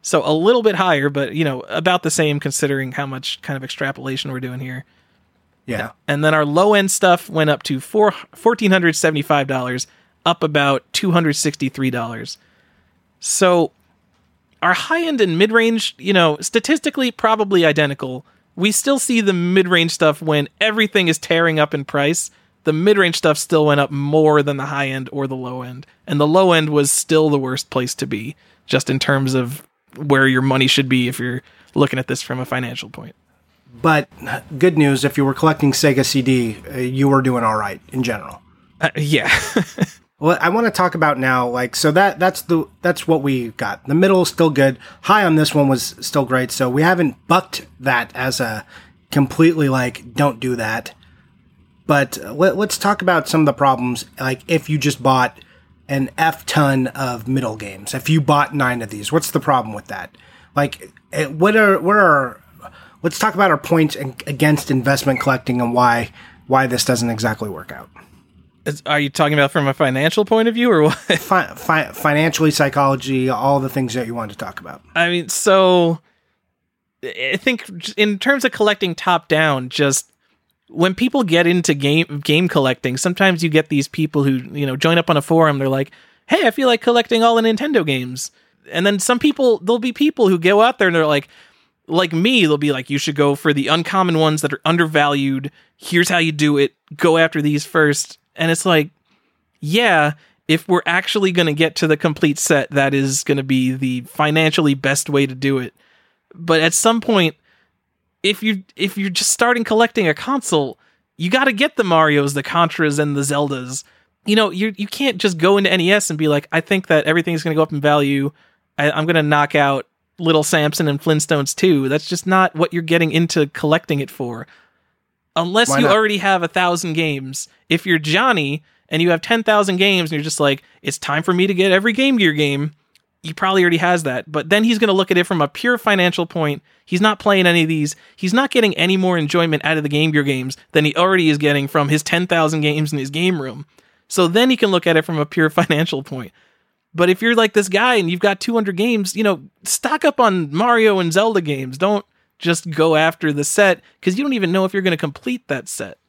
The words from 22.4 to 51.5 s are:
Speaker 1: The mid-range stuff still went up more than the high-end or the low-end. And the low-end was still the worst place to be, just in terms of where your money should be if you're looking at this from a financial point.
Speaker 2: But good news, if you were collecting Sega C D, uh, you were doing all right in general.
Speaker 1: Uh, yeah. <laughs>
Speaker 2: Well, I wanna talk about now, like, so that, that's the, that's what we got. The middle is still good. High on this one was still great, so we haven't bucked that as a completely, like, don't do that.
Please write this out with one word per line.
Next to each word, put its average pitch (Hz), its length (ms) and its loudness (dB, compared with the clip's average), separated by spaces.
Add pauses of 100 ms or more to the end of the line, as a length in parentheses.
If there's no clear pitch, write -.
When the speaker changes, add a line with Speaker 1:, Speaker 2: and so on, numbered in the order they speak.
Speaker 1:
The 156 60 0
mid-range 180 460 2
stuff 151 200 2
still 156 280 2
went 143 160 4
up 139 100 -2
more 147 520 2
than 143 140 -4
the 135 100 -8
high-end 135 440 -6
or 139 160 -6
the 131 80 -6
low-end. 127 500 -12 (220)
And 147 120 -2
the 147 80 4
low-end 170 420 4
was 143 220 2
still 156 380 2
the 143 100 2
worst 131 320 -6
place - 240 -4
to - 100 -6
be, 110 300 -8 (300)
just - 240 -2
in 131 100 0
terms 135 340 0
of 127 340 -4 (300)
where 135 300 2
your 127 140 2
money 131 260 2
should 135 200 2
be 127 200 2
if 123 120 -6
you're 123 220 -6 (320)
looking 139 260 0
at 127 80 -8
this 127 140 -6
from 127 180 -10
a 127 60 -8
financial 123 440 -8
point. - 260 -20 (680)
Speaker 2:
But 156 260 0 (500)
good 160 200 2
news, 139 260 2
if 139 140 -2
you 139 80 2
were 135 80 0
collecting 151 380 2
Sega 135 340 2
C 135 160 0
D, 120 360 0 (140)
uh, 135 60 -8
you 131 320 0
were 135 140 4
doing 123 200 0
all 110 140 0
right 101 240 -8 (100)
in 127 120 -4
general. 87 360 -6 (400)
Speaker 1:
Uh, - 160 -2
yeah. 147 340 0 (260)
<laughs> - 160 -2 (480)
Speaker 2:
Well, 160 200 2
I 165 80 2
wanna 220 240 2
talk 180 240 0
about 151 240 0
now, 127 300 0
like, 123 260 -4
so 151 160 2
that, 185 260 4
that's 180 260 0
the, 170 220 0 (160)
that's 175 240 -2
what 160 160 0
we 131 280 -2
got. - 380 -8
The 139 80 0
middle 185 260 4
is 170 80 0
still 165 220 2
good. 135 280 2 (220)
High 208 240 2
on 160 100 2
this 151 180 2
one 143 140 2
was 131 320 -2
still - 240 -2
great, 127 260 -2
so 127 200 -2
we 135 120 0
haven't 170 460 0
bucked - 380 0 (160)
that 123 340 -2
as 127 240 -4
a 110 260 -6 (460)
completely, 156 560 2
like, 123 460 -4
don't 131 260 0
do 123 160 -4
that. 113 380 -6 (960)